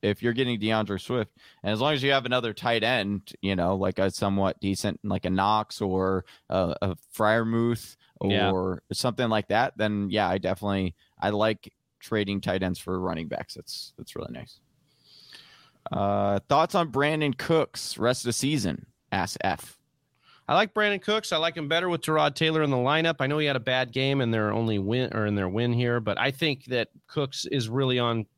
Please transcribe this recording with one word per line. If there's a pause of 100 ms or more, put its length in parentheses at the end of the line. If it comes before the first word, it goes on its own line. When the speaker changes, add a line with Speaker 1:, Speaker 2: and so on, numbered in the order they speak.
Speaker 1:
if
you're
getting
DeAndre
Swift, (300)
and
as
long
as
you
have
another
tight
end, (120)
you
know,
like
a
somewhat
decent,
like
a
Knox
or (240)
a,
a (200)
Freiermuth (260)
Speaker 2:
Yeah.
Speaker 1:
or (100)
something
like
that,
then
yeah,
I
definitely, (240)
I
like (280)
trading
tight
ends
for
running
backs.
It's,
it's
really
nice." (1300)
Uh,
"Thoughts
on
Brandon
Cooks
rest
of
the
season?" (260)
asks
F. (680)
Speaker 2:
I
like
Brandon
Cooks.
I
like
him
better
with
Tyrod
Taylor
in
the
lineup.
I
know
he
had
a
bad
game
in
their
only
win,
or
in
their
win
here,
but
I
think
that (180)
Cooks
is
really
on (120)